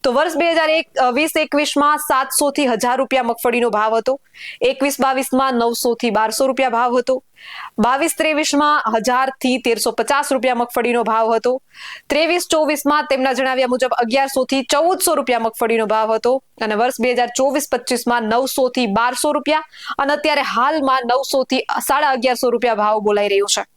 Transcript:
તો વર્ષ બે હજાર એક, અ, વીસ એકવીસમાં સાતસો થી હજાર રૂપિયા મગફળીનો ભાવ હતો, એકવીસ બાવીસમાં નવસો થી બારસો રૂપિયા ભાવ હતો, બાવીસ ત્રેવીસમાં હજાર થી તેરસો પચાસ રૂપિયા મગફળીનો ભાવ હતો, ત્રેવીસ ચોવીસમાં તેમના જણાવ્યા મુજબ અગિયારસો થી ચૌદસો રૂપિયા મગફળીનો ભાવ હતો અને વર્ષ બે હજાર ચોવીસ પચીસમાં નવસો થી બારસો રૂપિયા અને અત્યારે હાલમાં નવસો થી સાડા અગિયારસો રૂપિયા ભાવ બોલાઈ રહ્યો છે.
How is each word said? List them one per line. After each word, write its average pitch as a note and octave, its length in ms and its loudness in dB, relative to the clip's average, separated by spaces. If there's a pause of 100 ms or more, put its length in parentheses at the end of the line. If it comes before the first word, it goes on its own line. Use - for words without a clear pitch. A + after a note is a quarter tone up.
તો C4 100 0
વર્ષ D#4 240 0
બે E4+ 140 2
હજાર D#4+ 180 2
એક, D#4+ 180 0 (100)
અ, B3 140 2
વીસ D4+ 240 0
એકવીસમાં D4 640 2
સાતસો C#4 540 0
થી C#4+ 140 0
હજાર A#3+ 320 0
રૂપિયા C4 260 0
મગફળીનો A#3 460 0
ભાવ G#3+ 280 0
હતો, C4 220 -2 (420)
એકવીસ C4+ 400 0
બાવીસમાં C4 520 0
નવસો A#3 420 0
થી A#3 160 -2
બારસો A3 360 0
રૂપિયા C4 220 0
ભાવ A#3+ 280 0
હતો, B3+ 260 0 (560)
બાવીસ C4+ 360 2
ત્રેવીસમાં D4 680 2 (120)
હજાર B3 380 0 (100)
થી B3+ 180 0
તેરસો A#3 320 0
પચાસ C#4 400 0
રૂપિયા B3+ 240 2
મગફળીનો A#3+ 480 0
ભાવ A3 300 2
હતો, B3 280 0 (460)
ત્રેવીસ E4 400 0
ચોવીસમાં D4 600 0
તેમના C4 240 0
જણાવ્યા C4 340 0
મુજબ B3 300 0
અગિયારસો C4 480 0
થી C4+ 180 -2
ચૌદસો E4 520 2
રૂપિયા A#3+ 240 0
મગફળીનો A3+ 460 -2
ભાવ A3 280 0
હતો A#3+ 200 0 (280)
અને G#3+ 140 -2
વર્ષ A#3 260 0
બે B3 120 0
હજાર A#3+ 240 0
ચોવીસ C#4 340 0
પચીસમાં A#3+ 520 -2
નવસો B3+ 460 0
થી B3+ 180 0
બારસો B3 460 0
રૂપિયા D4+ 340 -2 (300)
અને C#4 160 0
અત્યારે D4 280 0
હાલમાં C4 640 0
નવસો C4 380 0
થી C4 180 -2 (260)
સાડા C#4+ 220 2
અગિયારસો B3+ 400 0
રૂપિયા A#3 260 0
ભાવ G#3+ 260 0
બોલાઈ G#3 260 0
રહ્યો G3+ 180 2
છે. G3+ 180 -2 (140)